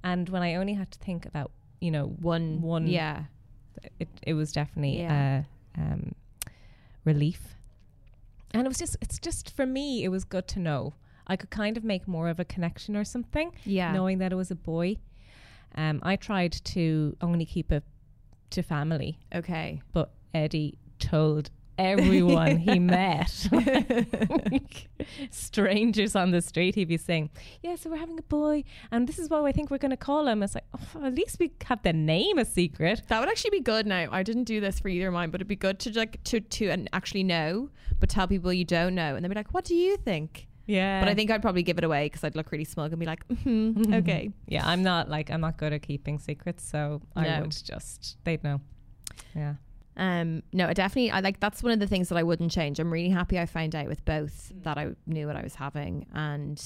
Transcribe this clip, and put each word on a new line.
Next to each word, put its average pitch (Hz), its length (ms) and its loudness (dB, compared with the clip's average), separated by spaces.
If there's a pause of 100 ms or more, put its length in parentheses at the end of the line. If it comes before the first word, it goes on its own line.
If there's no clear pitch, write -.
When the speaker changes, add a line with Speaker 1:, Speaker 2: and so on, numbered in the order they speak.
Speaker 1:
And 180 260 0
when 185 140 0
I 170 140 0
only 196 180 0
had 190 160 -4
to - 80 -18
think 175 260 -6
about, - 280 -6 (280)
you 170 100 0
know, 147 160 0 (140)
Speaker 2:
One. 165 420 0
Speaker 1:
one, 165 260 2
Speaker 2:
Yeah. 156 360 0 (760)
Speaker 1:
it, 160 80 -6 (140)
it 160 120 -2
was 151 180 0
definitely, 147 460 -2
Speaker 2:
Yeah. 143 460 2 (320)
Speaker 1:
uh, 160 40 -4
um, - 340 -2 (920)
relief. 151 500 2 (1000)
And 233 140 4
it - 20 0
was 262 100 -4
just, - 220 -4
it's - 180 -6
just, - 360 -6
for 269 120 2
me, 262 360 -2
it 185 60 0
was 185 160 -2
good 185 240 -4
to - 100 -4
know. 151 360 -2 (320)
I 190 100 0
could - 140 -10
kind 214 260 -2
of 220 80 -6
make 196 220 -2
more 170 220 -2
of 165 120 -2
a 175 40 0
connection 175 520 -4
or 208 80 0
something, 302 480 -4 (120)
Speaker 2:
Yeah. 185 280 0
Speaker 1:
knowing 190 260 2
that 185 140 0
it 185 40 -2
was 185 140 -2
a 185 60 -4
boy. 170 400 -2 (760)
Um, 156 280 0
I 190 140 0
tried 180 360 0
to 156 680 0
only 170 240 2
keep - 280 -2
it 143 120 2 (680)
to 180 120 -2
family. 151 560 -2 (160)
Speaker 2:
Okay. 160 480 -4 (100)
Speaker 1:
But - 200 0 (200)
Eddie 151 460 -2 (200)
told 151 520 2 (280)
everyone 185 800 4
he 180 200 4
Speaker 2:
<laughs> 180 180 4
Speaker 1:
met. 180 560 0
<laughs> 247 540 2 (440)
Like, - 380 -4 (420)
strangers 208 840 2
on 185 140 4
the 175 100 4
street, 175 340 0
he'd 185 140 0
be 165 80 2
saying, 160 340 -2 (320)
"Yeah, 339 140 -4
so 330 140 -8
we're 330 60 -4
having 330 220 -6
a 320 40 -10
boy, 302 420 0 (260)
and 240 160 2
this 311 120 -6
is 320 100 -4
what 302 160 2
I 277 80 4
think 294 180 0
we're 277 80 -2
gonna 262 180 0
call 285 300 2
him." 214 160 2
It's 196 120 -2
like, - 100 -8 (100)
"Oh, - 300 -10
at 262 100 0
least 339 240 -2
we 339 140 2 (140)
have 233 160 0
the 175 100 4
name 165 460 4
a 170 60 4
secret." 175 640 2
Speaker 2:
That 226 120 2
would 285 80 2
actually 453 220 0
be 403 100 2
good 220 260 2
now. 180 240 0
I 190 120 0
didn't 226 220 0
do 214 160 0
this 202 200 0
for 202 80 -2
either 185 200 0
of 175 60 0
mine, 175 160 0
but 180 100 -6
it'd 190 80 -6
be 202 80 0
good 190 240 0
to, 226 120 -4
like, 220 320 -2
to, 233 160 2
to, - 280 -2
and 160 240 0
actually 190 320 -2
know, 180 460 0 (300)
but - 80 6
tell 190 200 4
people 185 240 2
you 180 120 2
don't 175 300 2
know, 160 220 0
and 175 80 -4
they'd 175 40 -2
be 196 60 -4
like, 214 200 -6
"What 370 100 0
do 349 100 0
you 370 220 4
think?" 160 520 -4 (180)
Speaker 1:
Yeah. 190 340 2
Speaker 2:
But 190 80 4
I 202 60 4
think 214 160 2
I'd 214 120 2
probably 180 200 4
give 175 160 6
it 180 60 4
away 151 240 2
'cause - 160 -6
I'd 151 100 -2
look 156 160 -4
really 151 140 -4
smug 156 280 -4
and 165 80 -4
be 170 60 -2
like, 160 220 -6
"Mm-hmm, 220 680 2
Speaker 1:
<laughs> 185 60 6
Speaker 2:
okay." 170 300 0 (160)
Speaker 1:
Yeah, - 200 0
I'm 175 160 2
not, 180 260 4
like, 151 220 -4
I'm 160 100 -2
not 160 180 -2
good 151 140 0
at 147 100 -4
keeping 147 360 -4
secrets, 151 460 -8
so 147 380 -4 (120)
I 160 100 0
Speaker 2:
No. 160 180 0
Speaker 1:
would 156 220 -4
just, - 600 -12
they'd 160 180 -2
know. 143 180 0 (760)
Yeah. 147 200 -4 (440)
Speaker 2:
Um, 170 440 0 (100)
no, 180 160 4
I 170 60 2
definitely, 196 360 2
I, 190 100 2
like, 196 200 0
that's 208 220 -2
one 233 100 2
of 220 80 4
the 202 60 0
things 185 240 2
that 170 80 2
I 165 40 4
wouldn't 170 300 2
change. 147 260 0
I'm 165 140 0
really 170 160 0
happy 180 300 2
I 170 80 0
found 160 280 -4
out 151 140 -4
with - 160 -6
both 151 500 -2
Speaker 1:
Mm. 190 100 -16
Speaker 2:
that 151 120 -2
I 147 140 -4 (160)
knew 156 200 -2
what 147 100 -4
I - 60 -6
was - 120 -10
having 143 580 -6
and 147 540 -4